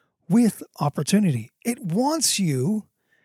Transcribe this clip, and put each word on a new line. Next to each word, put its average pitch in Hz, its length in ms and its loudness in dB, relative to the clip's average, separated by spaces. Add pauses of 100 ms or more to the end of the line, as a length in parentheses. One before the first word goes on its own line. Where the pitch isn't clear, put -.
(280)
with 226 340 2 (160)
opportunity. 147 760 0 (120)
It 233 180 -4
wants 247 560 0
you, 170 460 0 (400)